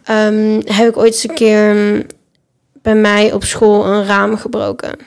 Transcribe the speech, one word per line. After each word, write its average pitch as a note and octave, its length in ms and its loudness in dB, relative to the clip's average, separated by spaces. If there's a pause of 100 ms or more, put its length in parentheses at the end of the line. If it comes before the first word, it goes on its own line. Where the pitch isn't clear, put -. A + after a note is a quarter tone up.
ehm, G#3+ 600 0
heb A3 240 2
ik A3+ 80 -4
ooit A3+ 160 2
eens - 160 -6
een E4 60 -10
keer, G#3+ 340 2
ehm, G#3 320 0 (800)
bij A3 140 0
mij G#3 380 2
op G3+ 100 -4
school G#3 420 2
een G3+ 200 -2
raam G3+ 320 0
gebroken. A3 680 -8